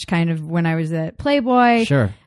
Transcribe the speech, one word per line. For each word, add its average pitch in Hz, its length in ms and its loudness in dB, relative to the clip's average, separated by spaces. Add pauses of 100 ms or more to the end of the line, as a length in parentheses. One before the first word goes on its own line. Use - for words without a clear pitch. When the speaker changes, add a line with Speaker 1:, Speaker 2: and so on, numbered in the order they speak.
Speaker 1:
kind 170 240 0
of 160 160 -6
when 165 200 -2
I 160 80 0
was 160 180 -4
at 160 240 -6
Playboy 247 680 2
Speaker 2:
Sure. 127 280 2 (140)